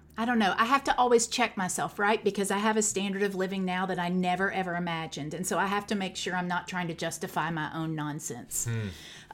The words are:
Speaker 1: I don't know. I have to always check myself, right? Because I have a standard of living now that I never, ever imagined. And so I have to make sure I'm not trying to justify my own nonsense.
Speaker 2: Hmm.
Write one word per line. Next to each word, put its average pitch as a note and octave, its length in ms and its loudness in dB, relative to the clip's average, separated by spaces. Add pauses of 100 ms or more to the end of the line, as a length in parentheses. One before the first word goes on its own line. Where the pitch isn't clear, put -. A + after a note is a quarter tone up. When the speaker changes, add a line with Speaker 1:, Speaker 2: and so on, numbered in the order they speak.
(180)
Speaker 1:
I A3 80 2
don't A#3+ 140 4
know. G3 180 4
I A3+ 80 4
have C4+ 200 2
to D4+ 120 2
always A#3+ 300 6
check A3+ 300 0
myself, F3 420 -2
right? G#3 240 2
Because G3 280 2
I G3 60 2
have G#3+ 200 2
a G#3+ 40 6
standard G3 420 0
of F#3+ 120 0
living F#3+ 300 -2
now F#3 200 0
that F3+ 140 -2
I F3 100 0
never, F3+ 420 2
ever F#3 240 -2
imagined. D#3+ 580 -4
And E3+ 120 -4
so F#3+ 140 0
I F#3+ 80 2
have G3+ 200 0
to A3+ 80 0
make F#3+ 200 -4
sure F#3+ 200 -4
I'm F3+ 120 -2
not F3 200 -2
trying F3+ 220 -4
to E3+ 40 -4
justify E3 580 -4
my D#3 220 -4
own D#3+ 220 -4
nonsense. D3 760 -6
Speaker 2:
Hmm. A2+ 180 -2 (460)